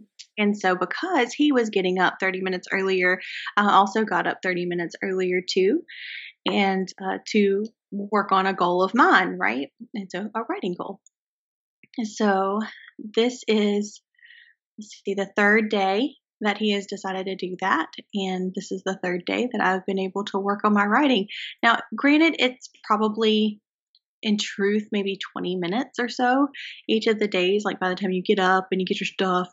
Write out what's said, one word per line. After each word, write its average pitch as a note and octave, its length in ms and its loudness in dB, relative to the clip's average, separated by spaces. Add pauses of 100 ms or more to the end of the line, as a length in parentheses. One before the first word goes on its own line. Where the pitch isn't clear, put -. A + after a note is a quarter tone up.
(380)
And G#3 200 2
so F#3 180 0
because A#3+ 560 -2
he D4 220 2
was A#3 160 2
getting F#3 300 0
up F3 200 2
thirty F#3 220 -2
minutes F#3 300 -6
earlier, F#3 480 0 (360)
I G3+ 160 4
also G#3 320 4
got F3+ 240 -2
up - 160 -4
thirty F3 220 -2
minutes F3 380 -4
earlier F#3 440 -2
too, G#3 340 2 (640)
and, F#3+ 420 0 (140)
uh, F#3+ 180 -6 (100)
to G3+ 360 2 (260)
work G3+ 420 -2
on F#3+ 120 2
a G3 80 0
goal F3+ 300 2
of F#3+ 120 0
mine, G3+ 440 4
right? B3 300 -2 (240)
And G3 180 -8
so G3+ 240 -6
a A3+ 140 -4
writing G#3+ 280 -4
goal. - 220 -10 (960)
And A3+ 100 -4
so G3 520 0 (400)
this A3+ 480 -2
is, G#3 540 0 (760)
let's - 280 -20
see, G3 80 -4
the F#3+ 240 -4
third G#3+ 320 4
day G3+ 460 0 (260)
that G#3 160 0
he G#3+ 160 0
has G3+ 140 -4
decided F#3+ 400 -6
to F#3+ 100 -4
do F3+ 240 -8
that, B3 260 0 (260)
and F#3 400 -4
this G3+ 200 -8
is F#3+ 120 -8
the F#3+ 160 -4
third F3+ 240 -4
day G3+ 280 -2
that G#3+ 100 -2
I've F#3 220 0
been F#3+ 140 -2
able F#3+ 260 -4
to - 140 -6
work G3+ 260 -2
on G#3 80 4
my G3+ 120 4
writing. A3 420 2 (360)
Now, - 160 4 (160)
granted, D4+ 440 4
it's B3+ 300 -2 (140)
probably, G#3+ 800 2 (600)
in G#3+ 160 2
truth, G#3 540 -2
maybe G3 260 -2 (140)
twenty F3+ 240 -4
minutes F#3 440 -4
or A#3+ 100 -2
so B3+ 380 2 (420)
each G#3+ 180 2
of G#3+ 120 2
the G#3 100 0
days, F#3+ 340 2
like, G3 160 -4
by F#3 100 0
the F#3 60 0
time F#3 160 -2
you F#3 120 -2
get G3 160 2
up F#3 320 4
and F#3+ 100 0
you F#3 60 -2
get G3 120 -2
your G3 80 -6
stuff F3+ 460 -2